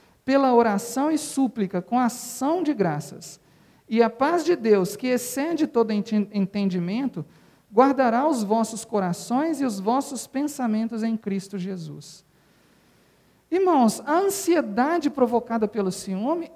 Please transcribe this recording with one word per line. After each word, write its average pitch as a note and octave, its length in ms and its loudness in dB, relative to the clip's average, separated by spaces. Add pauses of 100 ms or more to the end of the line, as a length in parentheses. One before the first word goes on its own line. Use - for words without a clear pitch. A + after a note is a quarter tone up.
(260)
pela C4+ 280 4
oração A#3 560 2
e D#4 80 2
súplica, A3 640 -2
com A#3 160 -2
ação B3+ 640 0
de D4+ 120 2
graças. E3 640 -4 (480)
E A3+ 160 4
a A3+ 60 4
paz D4+ 340 0
de E4+ 120 2
Deus, G3+ 420 4
que B3+ 100 -4
excede C#4+ 580 0
todo A#3 260 0
enten-, G#3 420 0
entendimento, G3 920 -2 (480)
guardará C4 540 4
os C4 160 0
vossos A3 400 -2
corações A#3+ 800 -2
e C#4 40 0
os G#3 140 -4
vossos B3+ 480 -2
pensamentos A#3 760 -4
em A3+ 120 -2
Cristo G3 420 -6
Jesus." E3+ 720 -10 (1200)
Irmãos, D#4+ 500 4
a D4 120 -2
ansiedade D#4+ 960 0
provocada A#3 580 0
pelo G3+ 240 -2
ciúme A3 640 -4